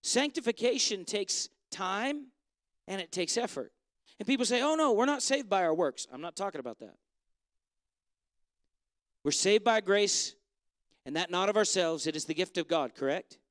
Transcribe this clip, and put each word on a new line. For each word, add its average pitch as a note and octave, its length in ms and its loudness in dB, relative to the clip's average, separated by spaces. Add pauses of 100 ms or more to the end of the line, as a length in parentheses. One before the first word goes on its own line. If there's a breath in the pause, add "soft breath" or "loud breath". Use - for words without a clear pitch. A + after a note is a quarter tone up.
Sanctification A#3 1040 0
takes - 440 -4 (220)
time A#3+ 560 -4 (600)
and F#3+ 140 -6
it E3+ 100 -10
takes F3 260 -2
effort. A3+ 340 -6 (480 soft breath)
And G#3+ 80 -6
people B3+ 180 2
say, A#3+ 160 2
"Oh, D4+ 140 2
no, D#4 180 4
we're A3 120 4
not C#4 180 0
saved C4+ 260 0
by F#3+ 140 2
our E3 100 4
works." D#3+ 380 0
I'm C3 100 -12
not E3+ 140 -12
talking F#3 240 -6
about A#2+ 200 -10
that. F#2+ 160 -20 (2250)
We're D3 80 0
saved G3+ 320 4
by A3 180 4
grace, G3 540 2 (680)
and C3+ 100 -8
that F3 160 -2
not F#3 180 2
of G#3 80 2
ourselves. E3+ 500 0
It D3+ 80 -2
is D#3 100 -6
the E3 80 -6
gift F3+ 240 -2
of E3 100 -2
God, D3 260 0
correct? C#3 460 -4 (120)